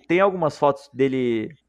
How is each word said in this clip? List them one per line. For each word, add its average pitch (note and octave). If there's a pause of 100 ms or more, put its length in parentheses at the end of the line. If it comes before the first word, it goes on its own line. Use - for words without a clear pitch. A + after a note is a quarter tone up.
tem E3+
algumas F#3
fotos -
dele B2 (140)